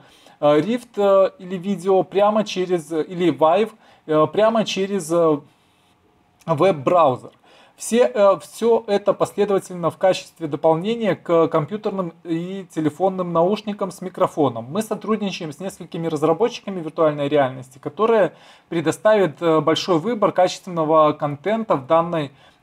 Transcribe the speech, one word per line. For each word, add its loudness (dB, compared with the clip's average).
э, 4
Rift, -4
э, 4
или -10
видео 0
прямо 0
через, -4
э, -2
или -2
Vive, 2
э, 2
прямо 2
через, -6
э, 2
веб-браузер. 0
Все, 0
э, 4
все -2
это 0
последовательно -2
в -6
качестве -2
дополнения 0
к 2
компьютерным -4
и -6
телефонным -2
наушникам -2
с -18
микрофоном. -2
Мы -4
сотрудничаем -6
с -16
несколькими -10
разработчиками -2
виртуальной -2
реальности, -2
которые 0
предоставят, 0
э, 2
большой 0
выбор 0
качественного 2
контента -2
в -4
данной 0